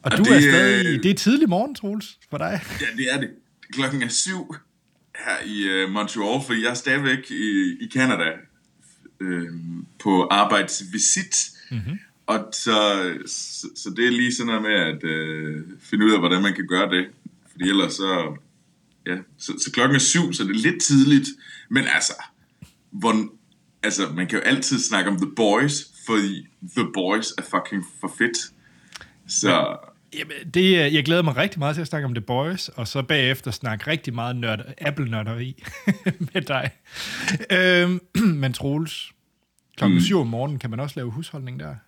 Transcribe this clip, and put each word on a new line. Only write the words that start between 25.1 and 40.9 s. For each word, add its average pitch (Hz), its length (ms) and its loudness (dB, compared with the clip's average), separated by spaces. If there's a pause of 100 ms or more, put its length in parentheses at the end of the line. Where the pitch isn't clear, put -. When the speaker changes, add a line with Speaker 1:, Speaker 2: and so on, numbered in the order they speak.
Speaker 2:
om 98 60 0
The 92 200 -2
Boys, 117 500 2 (200)
fordi 104 400 0 (300)
The 113 180 0
Boys 101 440 -2
er 92 40 -8
fucking 95 420 -4 (160)
for - 180 -8
fedt. 117 180 0 (880)
Så 87 500 0 (360)
Speaker 1:
Men, - 60 -12
jamen, 147 360 -12
det, 180 320 6
øh, 147 80 2
jeg 151 100 4
glæder 170 180 4
mig 151 140 2
rigtig 185 220 0
meget 147 180 0
til 170 60 -4
at 147 60 -8
snakke 147 180 -4
om 120 80 -2
The 117 60 -4
Boys, 139 480 -2
og 113 200 -8
så 139 140 -4
bagefter 131 480 2
snakke 110 400 -6
rigtig 156 240 -4
meget 120 220 -4
nørd-, 117 420 -4
Apple-nørderi 120 840 -6 (280)
<laughs> 180 420 -4
med 180 80 -2
dig. 135 280 -2 (840)
Øhm, 180 480 4 (340)
<clears throat> 147 80 -2
men 131 100 2
Troels, 147 600 -4 (640)
klokken 185 220 4
Speaker 2:
Mm. 170 60 6
Speaker 1:
syv 180 160 4
om 127 60 0
morgenen, 127 320 -2
kan 117 120 -6
man 113 100 -6
også 143 180 -6